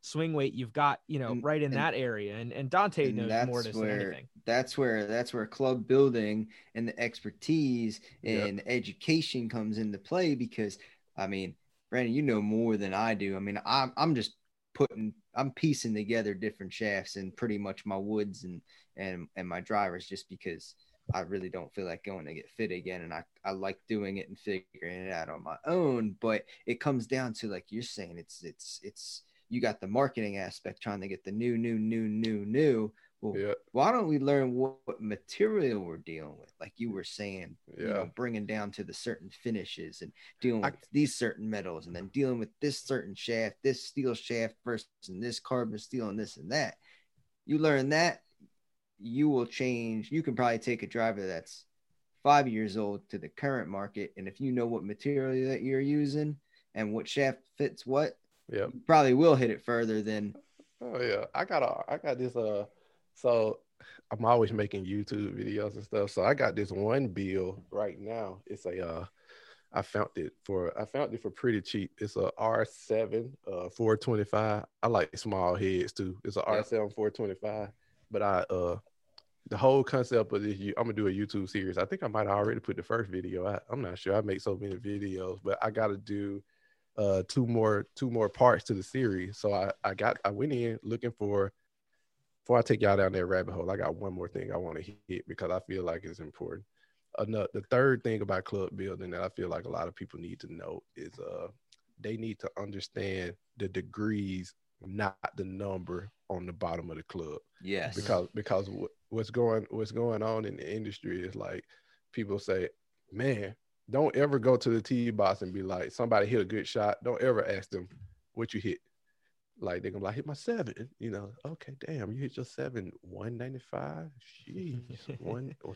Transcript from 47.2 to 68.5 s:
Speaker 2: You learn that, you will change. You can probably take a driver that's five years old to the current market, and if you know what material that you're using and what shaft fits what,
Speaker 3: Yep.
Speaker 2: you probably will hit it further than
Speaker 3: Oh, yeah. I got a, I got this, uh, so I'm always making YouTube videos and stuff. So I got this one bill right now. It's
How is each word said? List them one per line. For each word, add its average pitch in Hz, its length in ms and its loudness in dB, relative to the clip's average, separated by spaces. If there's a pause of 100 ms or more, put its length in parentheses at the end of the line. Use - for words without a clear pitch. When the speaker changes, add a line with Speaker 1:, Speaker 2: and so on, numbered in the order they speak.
Speaker 2:
You 147 100 2
learn 143 320 6
that, 156 360 2 (760)
you 120 280 2
will 127 180 4
change. 117 640 -2
You 156 140 0
can 131 100 0
probably 120 240 4
take 120 240 0
a 101 40 -6
driver 113 380 0
that's 87 420 -8 (580)
five 143 240 8
years 110 280 0
old 101 340 -2
to 107 80 -6
the 78 100 -10
current 127 400 -2
market, 98 480 -6
and 95 100 -10
if 95 140 -12
you 135 100 0
know 123 160 2
what 113 160 -2
material 131 680 0
that 135 120 -2
you're 135 180 0
using 147 560 0 (380)
and 107 180 -2
what 110 160 -4
shaft 135 300 2 (180)
fits - 300 -4
what, 135 320 2 (320)
Speaker 3:
Yep. 101 240 -2
Speaker 2:
you 127 120 -10
probably 147 280 10
will 151 220 10
hit 123 140 4
it - 120 -4
further 113 400 2
than 104 320 -2 (460)
Speaker 3:
Oh, 233 200 -4
yeah. 110 340 2
I 156 100 2
got 185 180 2
a, - 300 0
I 147 60 -2
got 135 200 -2
this, 127 160 -2
uh, 107 320 0 (480)
so 113 460 4 (500)
I'm 110 140 -4
always 113 280 8
making 104 320 0
YouTube 101 520 -2
videos 104 400 -4
and 107 80 -12
stuff. 101 260 0
So 92 140 2
I 127 100 6
got 120 220 2
this 95 160 0
one 113 360 2
bill 95 640 -2
right 101 300 -2
now. 101 460 -8
It's 104 200 -12